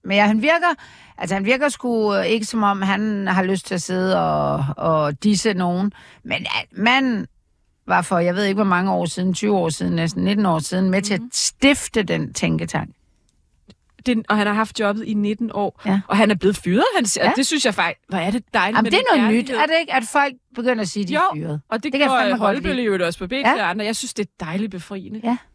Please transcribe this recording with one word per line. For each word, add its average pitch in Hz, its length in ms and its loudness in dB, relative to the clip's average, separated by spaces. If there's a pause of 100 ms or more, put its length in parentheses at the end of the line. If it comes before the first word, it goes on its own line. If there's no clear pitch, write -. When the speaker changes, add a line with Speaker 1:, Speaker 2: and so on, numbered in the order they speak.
Speaker 1:
Men 196 120 0
ja, 208 100 6
han 214 140 2
virker, 330 340 2 (420)
altså, 185 180 -4
han 196 100 -2
virker 262 240 2
sgu, 220 460 0
øh, 190 100 0
ikke, 214 200 0
som 220 180 -2
om 196 180 2
han 196 460 -2
har 185 160 2
lyst 185 220 -2
til - 80 -6
at 175 80 -2
sidde 185 400 0
og, 147 440 0 (120)
og 156 460 0
disse 208 300 2
nogen. 180 380 -2 (320)
Men, - 180 -4
øh, - 420 -6
manden 247 420 2 (640)
var 180 140 2
for, 175 180 0
jeg 175 160 2
ved 208 80 0
ikke, 196 120 0
hvor 214 80 0
mange 190 280 0
år 175 140 0
siden, 185 280 -2
tyve 208 240 0
år 165 120 0
siden, 175 260 -4
næsten 165 280 -2
nitten 202 220 0
år 160 140 2
siden, 185 300 -2
med 190 120 2
til 202 120 -2
at 185 80 -2
Speaker 2:
Mhm. 247 120 -12
Speaker 1:
stifte - 720 0
den 165 300 -4
tænketank. 165 560 -2 (1160)
Speaker 2:
Den, 233 240 0
og 214 80 4
han 208 100 2
har 208 60 0
haft 214 260 -2
jobbet 208 280 0
i 220 60 -2
nitten 208 400 -2
år, 202 320 -4
Speaker 1:
Ja. 196 220 2
Speaker 2:
og 196 100 0
han 214 140 6
er 202 40 2
blevet 190 220 2
fyret. 190 260 2 (120)
Han 262 100 2
siger, - 200 0
Speaker 1:
Ja. 233 100 4
Speaker 2:
det 262 120 2
synes 302 180 0
jeg 208 80 2
faktisk, 170 260 -2 (100)
hvor 190 80 -4
er 175 140 -2
det 226 120 -4 (100)
dejligt 208 240 2
Speaker 1:
Jamen, 220 60 4
Speaker 2:
med - 80 0
Speaker 1:
det 381 60 4
er 508 160 2
Speaker 2:
den 262 80 4
Speaker 1:
noget 214 120 4
nyt, 233 60 4 (100)
Speaker 2:
ærlighed. 240 140 -4
Speaker 1:
er - 20 4
det 311 140 0
ikke, 302 140 -4
at 254 180 2
folk 277 220 2 (220)
begynder 240 260 0
at 190 80 -2
sige, 202 160 -4
de 226 100 -4
er 302 40 2 (160)
Speaker 2:
Jo, 151 60 -6
Speaker 1:
fyret? 151 280 -6
Speaker 2:
og 220 80 -2
det 214 60 -6
Speaker 1:
Det 285 80 -4
kan 277 100 0
jeg 277 60 4
Speaker 2:
gjorde 262 140 2
Speaker 1:
fandme - 160 2
godt - 20 -4
Speaker 2:
Holbølle 233 360 0
Speaker 1:
lide. 247 80 0
Speaker 2:
i - 20 0
øvrigt 190 180 0
også 170 160 -4
på 185 80 -8
B - 20 -10
T 233 40 -4
Speaker 1:
Ja. 262 200 2
Speaker 2:
og 208 160 0
andre. 208 160 -4
Jeg 220 100 -2
synes, - 180 -8
det 208 120 -4
er - 200 -14
dejligt 190 260 -4
befriende. 190 520 -12
Speaker 1:
Ja. 240 140 0 (180)